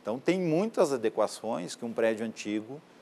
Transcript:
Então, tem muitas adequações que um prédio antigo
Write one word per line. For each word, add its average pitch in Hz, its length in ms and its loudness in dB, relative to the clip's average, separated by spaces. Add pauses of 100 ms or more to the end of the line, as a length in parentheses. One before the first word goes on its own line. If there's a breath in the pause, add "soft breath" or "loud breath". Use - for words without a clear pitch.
Então, 117 180 -4
tem 175 200 2
muitas 180 520 4
adequações 113 840 -2
que 123 100 -10
um 117 80 -6
prédio 113 320 2
antigo 110 560 -6 (200 loud breath)